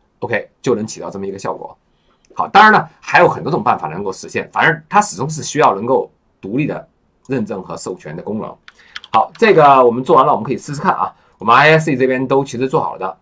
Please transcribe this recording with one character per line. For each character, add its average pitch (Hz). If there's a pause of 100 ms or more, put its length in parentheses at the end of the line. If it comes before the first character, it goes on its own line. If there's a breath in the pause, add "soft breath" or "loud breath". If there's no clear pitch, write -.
(200)
OK， 113 (120)
就 131
能 107
起 -
到 85
这 98
么 98
一 98
个 95
效 92
果。 - (560)
好， -
当 202
然 214
了， 180 (120)
还 -
有 175
很 -
多 135
种 113
办 107
法 80
能 85
够 101
实 85
现， -
反 113
正 156
它 208
始 180
终 156
是 151
需 -
要 117
能 104
够 123 (300)
独 98
立 151
的 90 (400)
认 127
证 98
和 82
授 92
权 80
的 90
功 107
能。 - (540 loud breath)
好， -
这 214
个 139
我 117
们 123
做 160
完 135
了， 151
我 110
们 107
可 131
以 -
试 -
试 147
看 -
啊。 - (240 soft breath)
我 95
们 113
I 151
S 156
E 131
这 127
边 131
都 135
其 139
实 131
做 135
好 87
的。 -